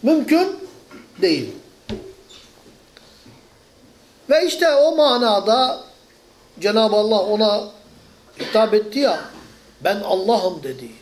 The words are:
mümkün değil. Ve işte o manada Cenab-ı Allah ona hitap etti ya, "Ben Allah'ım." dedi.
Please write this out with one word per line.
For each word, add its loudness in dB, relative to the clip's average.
mümkün 2
değil. -2
Ve 2
işte 0
o 4
manada 2
Cenab-ı 2
Allah 2
ona 0
hitap 0
etti 0
ya, 0
"Ben 0
Allah'ım." -2
dedi. -12